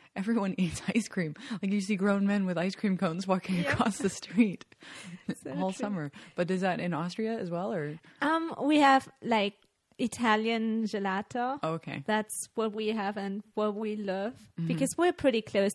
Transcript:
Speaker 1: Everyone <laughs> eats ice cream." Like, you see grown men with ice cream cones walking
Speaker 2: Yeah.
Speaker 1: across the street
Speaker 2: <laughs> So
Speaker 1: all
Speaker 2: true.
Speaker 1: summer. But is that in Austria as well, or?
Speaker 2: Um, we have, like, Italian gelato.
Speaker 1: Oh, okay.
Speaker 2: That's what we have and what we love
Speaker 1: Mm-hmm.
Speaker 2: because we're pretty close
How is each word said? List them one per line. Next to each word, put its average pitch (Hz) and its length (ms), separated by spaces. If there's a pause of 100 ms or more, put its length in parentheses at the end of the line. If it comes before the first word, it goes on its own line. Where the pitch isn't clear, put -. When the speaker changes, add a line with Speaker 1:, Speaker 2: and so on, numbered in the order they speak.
(180)
Speaker 1:
Everyone 202 380
<laughs> - 20
eats 175 240 (120)
ice 226 140
cream." 156 280 (260)
Like, 196 100
you 202 80
see 196 160
grown 202 320
men 202 180
with 180 120
ice 185 180
cream 190 220
cones 185 280
walking 190 300
Speaker 2:
Yeah. 269 160
Speaker 1:
across - 280
the 202 100
street 196 560 (360)
Speaker 2:
<laughs> - 420
So - 100
Speaker 1:
all 190 180
Speaker 2:
true. - 140
Speaker 1:
summer. 165 260 (240)
But 175 160
is 185 100
that 180 200
in 175 120
Austria 196 460
as 175 100
well, 180 240
or? 151 240 (240)
Speaker 2:
Um, 320 320 (100)
we 294 160
have, 269 280 (140)
like, 208 320 (460)
Italian 226 840
gelato. 214 800
Speaker 1:
Oh, 160 100
okay. 143 320
Speaker 2:
That's 214 500
what 220 180
we 214 160
have 208 260
and 196 280 (100)
what 214 220
we 214 200
love 196 380
Speaker 1:
Mm-hmm. - 340
Speaker 2:
because 170 300
we're 349 160
pretty 247 280
close 202 340